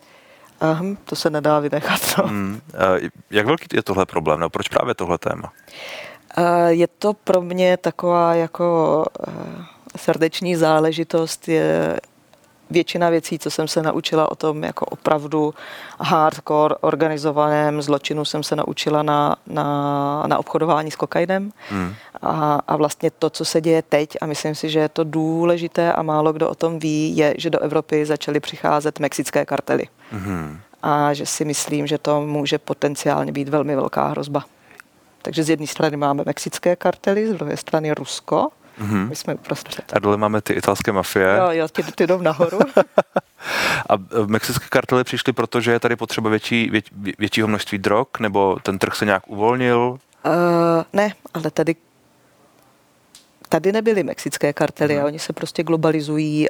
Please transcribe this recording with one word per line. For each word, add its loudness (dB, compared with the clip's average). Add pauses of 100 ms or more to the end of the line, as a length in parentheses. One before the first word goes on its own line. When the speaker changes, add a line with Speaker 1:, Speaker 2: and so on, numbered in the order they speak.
(600)
Speaker 1:
Aha, 0 (200)
to -8
se -2
nedá 2
vynechat, -2 (160)
no. 4
Speaker 2:
Hmm. -4 (120)
Eh, 2 (220)
jak 2
velký 0
je 2
tohle 0
problém? 0
No, 0
proč -6
právě 0
tohle -2
téma? -6 (880)
Speaker 1:
Eh, 4
je 4
to -2
pro 2
mě 2
taková 2
jako, 2 (220)
eh, -10 (680)
srdeční 0
záležitost. 2
Je 2 (680)
většina 2
věcí, 0
co -6
jsem -2
se 0
naučila 0
o -8
tom -2
jako -6
opravdu 0 (460)
hardcore 2
organizovaném 2
zločinu, -2
jsem -4
se -2
naučila 0
na, 2 (120)
na, -2
na 2
obchodování 0
s -10
kokainem. -2 (180)
Speaker 2:
Hmm. -2 (280)
Speaker 1:
A, 0
a 0
vlastně 0
to, -2
co -6
se 0
děje 4
teď, 0
a -4
myslím -4
si, -6
že 0
je 2
to -2
důležité 0
a 0
málo 2
kdo 0
o -4
tom -2
ví, 0
je, 4
že -4
do 0
Evropy 0
začaly -2
přicházet -2
mexické -2
kartely. -2 (240)
Speaker 2:
Mhm. -6 (240)
Speaker 1:
A 2
že -6
si -4
myslím, -4
že 0
to 0
může -2
potenciálně -2
být -6
velmi 0
velká 0
hrozba. -4 (800)
Takže -2
z 2
jedné 0
strany -2
máme 0
mexické -2
kartely, 0
z -2
druhé -4
strany -2
Rusko. -2 (300)
Speaker 2:
Mhm. -2
Speaker 1:
My -8
jsme -6
uprostřed. -10
Speaker 2:
A 0
dole 2
máme 2
ty -2
italské 0
mafie. 4
Speaker 1:
Jo, 4
jo, 0
ty, -4
ty 0
jdou 2
nahoru. 2 (640)
Speaker 2:
<laughs> -4
A, 2
e, -2
mexické 0
kartely 2
přišly, -2
protože 0
je 4
tady 0
potřeba -4
větší, 0
vět-, -2 (100)
vě-, -6
většího 0
množství -2
drog, 0 (140)
nebo 2
ten -2
trh 0
se -2
nějak 2
uvolnil? 2 (280)
Speaker 1:
Eh, 0 (640)
ne, 2 (200)
ale -4
tady, 0 (1700)
tady 2
nebyly 2
mexické -2
kartely 0
Speaker 2:
Mhm. 0
Speaker 1:
a 2
oni -6
se -6
prostě -6
globalizují 0